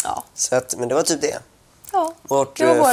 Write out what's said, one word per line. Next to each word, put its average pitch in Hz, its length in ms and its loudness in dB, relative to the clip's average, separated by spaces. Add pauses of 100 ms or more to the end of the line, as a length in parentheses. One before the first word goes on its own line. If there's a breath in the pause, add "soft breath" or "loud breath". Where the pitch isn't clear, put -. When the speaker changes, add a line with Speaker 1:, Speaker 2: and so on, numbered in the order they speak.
Speaker 1:
Ja. - 200 -6 (120)
Speaker 2:
Så - 200 -2
att, 127 220 -4
men 120 120 -4
det 131 60 -2
var 156 80 2
typ 160 180 -2
det. 147 180 -4 (520)
Speaker 1:
Ja, 330 300 -2
Speaker 2:
Vårt, - 360 -2
Speaker 1:
det - 80 2
var - 100 6
Speaker 2:
eh, - 60 2
Speaker 1:
våra 269 120 6